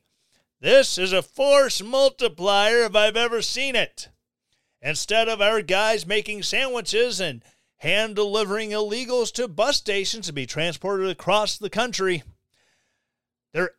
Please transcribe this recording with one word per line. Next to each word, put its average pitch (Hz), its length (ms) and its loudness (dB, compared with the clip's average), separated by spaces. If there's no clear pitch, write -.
"This 247 380 4
is 185 160 -2
a 185 80 4
force 277 600 2
multiplier 220 960 2
if 214 160 2
I've 214 200 4
ever 233 280 0
seen 262 320 -4
it." - 340 -4
Instead 202 420 0
of 226 140 -2
our 220 220 4
guys 196 420 0
making 208 380 -4
sandwiches 233 760 -2
and 143 240 -6
hand 208 380 0
delivering 208 540 -2
illegals 226 640 -2
to 240 140 -4
bus 214 300 0
stations 196 500 -4
to 160 60 -10
be 139 120 -6
transported 185 640 -4
across 196 480 0
the 202 140 -8
country, 190 500 -2
they're 175 280 -2